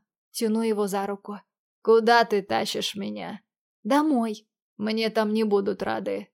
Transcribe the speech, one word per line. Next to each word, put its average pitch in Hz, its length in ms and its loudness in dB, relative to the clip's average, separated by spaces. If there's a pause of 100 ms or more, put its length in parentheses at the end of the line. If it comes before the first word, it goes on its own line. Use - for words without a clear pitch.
(320)
Тяну 220 300 -2
его 208 260 0
за 196 200 -4
руку. 202 320 -10 (420)
Куда 226 420 6
ты 208 180 0
тащишь 208 540 -4
меня? 208 460 -10 (420)
Домой. 240 640 0 (300)
Мне 220 320 -2
там 214 240 0
не 220 100 2
будут 202 400 0
рады. 202 500 -6